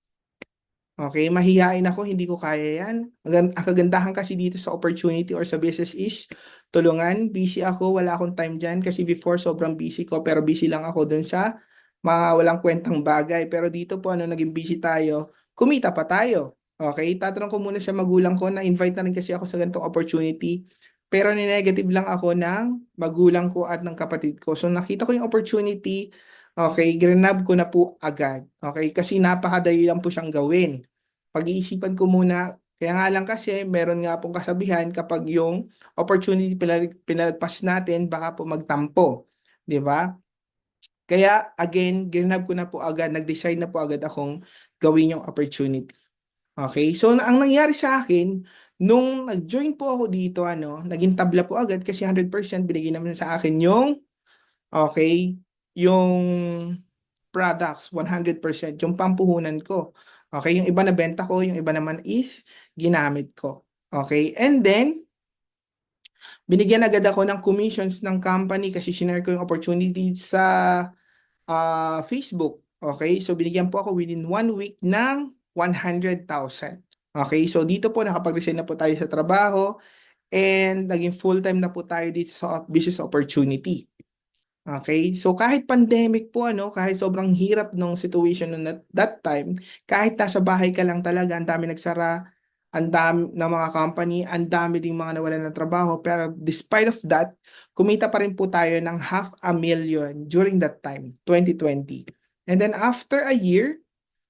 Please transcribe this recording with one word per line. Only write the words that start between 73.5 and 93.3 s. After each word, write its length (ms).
po 160
ako 160
within 320
one 240
week 240
ng 560
one 200
hundred 520
thousand. 560
Okay, 320
so 160
dito 320
po 80
nakapag-resign 560
na 80
po 80
tayo 200
sa 120
trabaho 720
and 640
naging 240
full-time 480
na 80
po 160
tayo 240
dito 200
sa 360
business 320
opportunity. 880
Okay, 480
so 240
kahit 320
pandemic 640
po, 160
ano, 240
kahit 240
sobrang 400
hirap 400
nung 160
situation 560
nung 160
that, 160
that 300
time, 400
kahit 320
nasa 240
bahay 320
ka 80
lang 240
talaga, 320
ang 80
dami 240
nagsara, 560
ang 160
dami 400
ng 240